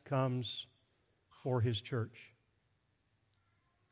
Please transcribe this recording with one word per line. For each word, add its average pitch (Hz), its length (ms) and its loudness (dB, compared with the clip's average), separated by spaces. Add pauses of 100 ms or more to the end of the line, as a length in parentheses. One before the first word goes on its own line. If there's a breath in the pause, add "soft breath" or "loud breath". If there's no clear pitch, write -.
comes 127 640 0 (640)
for 127 300 0
his 113 220 2
church. - 520 -6 (1600)